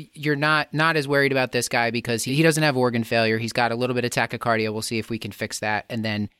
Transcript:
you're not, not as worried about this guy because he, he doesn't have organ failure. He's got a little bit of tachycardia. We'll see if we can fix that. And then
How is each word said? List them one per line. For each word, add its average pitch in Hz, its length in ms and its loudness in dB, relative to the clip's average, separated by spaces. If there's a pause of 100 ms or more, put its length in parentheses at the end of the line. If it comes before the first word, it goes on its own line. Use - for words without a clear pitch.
(140)
you're 147 220 -2
not, 151 380 0
not 160 220 2
as 139 120 -2
worried 139 240 4
about 131 200 0
this 120 180 -2
guy 117 220 2
because 117 320 -2
he, 123 100 -4
he 151 80 4
doesn't 156 220 4
have 143 140 2
organ 120 260 2
failure. 113 340 2
He's 113 160 -4
got 117 180 2
a 117 40 -4
little 123 180 0
bit 120 120 -2
of 120 60 -4
tachycardia. 113 600 0
We'll 107 100 -6
see 117 160 -4
if 107 120 -4
we 113 100 -4
can 104 120 -10
fix - 280 -8
that. 107 300 -2
And 113 140 -4
then 104 260 -2 (100)